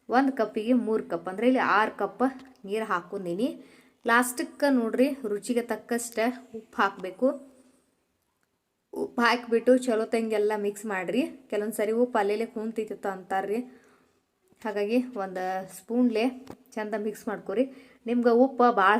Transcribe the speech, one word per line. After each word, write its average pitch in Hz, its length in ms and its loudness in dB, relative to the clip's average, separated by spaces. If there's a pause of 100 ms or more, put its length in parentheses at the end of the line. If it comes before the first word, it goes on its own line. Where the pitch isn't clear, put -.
(160)
ಒಂದು 269 240 4
ಕಪ್ಪಿಗೆ 220 340 0 (120)
ಮೂರು 214 260 0
ಕಪ್, 170 180 -6
ಅಂದ್ರೆ 202 200 0
ಇಲ್ಲಿ 254 120 2 (160)
ಆರು 214 140 2 (100)
ಕಪ್ 196 220 -2 (440)
ನೀರು 214 240 -4
ಹಾಕೊಂಡೀನಿ. 185 560 -4 (600)
ಲಾಸ್ಟಕ್ಕೆ 247 580 2 (120)
ನೋಡ್ರಿ, 233 260 2 (240)
ರುಚಿಗೆ 233 320 -2 (100)
ತಕ್ಕಷ್ಟ - 460 -6 (400)
ಉಪ್ಪು - 220 -20
ಹಾಕಬೇಕು. 196 480 0 (1700)
ಉಪ್ಪು - 220 -6
ಹಾಕಿಬಿಟ್ಟು 233 480 2 (140)
ಚಲೋ 220 260 0
ತಂಗೆಲ್ಲ 220 400 0 (140)
ಮಿಕ್ಸ್ 202 260 -6
ಮಾಡಿರಿ. 190 300 -2 (280)
ಕೆಲವೊಂದು 214 300 -4
ಸರಿ 214 120 0 (100)
ಉಪ್ಪು 247 180 0
ಅಲ್ಲೆಲ್ಲೇ 208 320 -2
ಕುಂತಿತ್ತು 220 640 -6
ಅಂತಾರ್ರಿ. 190 440 -4 (1080)
ಹಾಗಾಗಿ 208 340 0 (260)
ಒಂದು 185 200 -8 (340)
ಸ್ಪೂನ್ಲೆ 233 460 0 (500)
ಚಂದ 214 200 -6 (120)
ಮಿಕ್ಸ್ 214 240 -8
ಮಾಡ್ಕೊರಿ. 196 340 -2 (440)
ನಿಮ್ಗೆ 240 240 4 (120)
ಉಪ್ಪು 247 220 4 (140)
ಭಾಳ 196 200 8